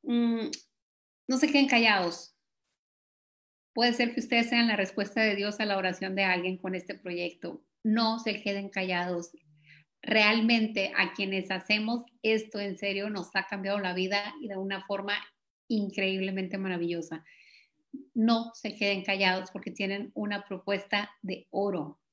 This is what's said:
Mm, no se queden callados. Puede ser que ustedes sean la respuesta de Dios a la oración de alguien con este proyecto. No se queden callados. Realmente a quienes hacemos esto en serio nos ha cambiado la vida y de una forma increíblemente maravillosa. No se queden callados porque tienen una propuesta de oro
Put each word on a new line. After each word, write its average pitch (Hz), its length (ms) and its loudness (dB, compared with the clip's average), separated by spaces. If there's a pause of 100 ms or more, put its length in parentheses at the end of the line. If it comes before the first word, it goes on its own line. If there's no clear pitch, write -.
Mm, 233 460 2 (800)
no 254 100 2
se 302 120 6
queden 277 160 6
callados. 214 680 2 (1400)
Puede 240 220 4
ser 240 200 0
que 240 60 0
ustedes 233 300 2
sean 233 180 4
la 214 80 2
respuesta 202 460 0
de 214 120 4
Dios 202 260 -4
a 214 40 0
la 196 140 0
oración 185 360 -2
de 196 100 2
alguien 185 340 0
con 185 160 -4
este 180 200 -6
proyecto. 175 720 -8 (180)
No 220 360 2
se 214 240 -4
queden 196 260 -4
callados. 180 640 -2 (680)
Realmente 220 920 4
a 180 180 0
quienes 190 360 -2
hacemos 214 540 0 (180)
esto 214 380 0
en 202 160 -4
serio 196 320 -4
nos 190 260 -8
ha 190 120 -2
cambiado 196 340 -2
la 180 140 -2
vida 196 480 -2
y 226 60 -8
de 196 100 -6
una 190 240 -4
forma 202 320 -4 (540)
increíblemente 190 880 -2
maravillosa. 170 680 -4 (880)
No 226 420 2
se 208 220 -10
queden 202 260 0
callados 190 480 2
porque - 200 -10
tienen 196 440 -4
una 208 300 -4
propuesta 202 680 -4 (120)
de - 280 -8
oro 196 500 -2 (120)